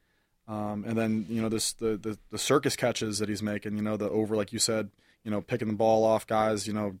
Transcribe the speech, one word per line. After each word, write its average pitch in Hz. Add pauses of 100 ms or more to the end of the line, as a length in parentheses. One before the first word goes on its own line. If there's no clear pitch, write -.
(480)
um, 104
and 113
then, 110
you 113
know, 110
this, 110
the, 113
the, 104 (120)
the 107
circus 139
catches 110
that 104
he's 104
making, 104
you 104
know, 107
the 104
over, 110
like 104
you 113
said, 110 (320)
you 110
know, 104
picking 110
the 107
ball 110
off 110
guys, 110
you 107
know, 104 (100)